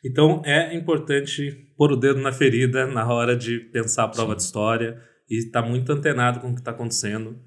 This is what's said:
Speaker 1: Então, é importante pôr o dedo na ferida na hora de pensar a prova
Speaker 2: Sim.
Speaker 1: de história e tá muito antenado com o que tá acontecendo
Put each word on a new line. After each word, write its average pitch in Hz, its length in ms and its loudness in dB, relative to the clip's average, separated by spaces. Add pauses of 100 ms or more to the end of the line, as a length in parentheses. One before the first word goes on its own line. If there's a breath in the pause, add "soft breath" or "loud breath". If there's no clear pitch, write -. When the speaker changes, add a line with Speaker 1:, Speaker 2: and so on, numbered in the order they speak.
Speaker 1:
Então, 151 400 4
é 160 300 2
importante 143 1000 -2
pôr 147 160 6
o 135 40 2
dedo 131 240 2
na 135 120 -2
ferida 131 540 2
na 117 260 -2
hora 120 240 2
de 117 220 -4
pensar 113 460 -2
a 110 40 -2
prova 113 240 -2
Speaker 2:
Sim. 113 40 -4
Speaker 1:
de - 60 -6
história 113 600 -2 (260 loud breath)
e 113 220 -4
tá 117 120 0
muito 123 300 -2
antenado 127 480 0
com 127 100 -8
o 123 40 -2
que - 80 -10
tá 117 80 -8
acontecendo 113 760 -6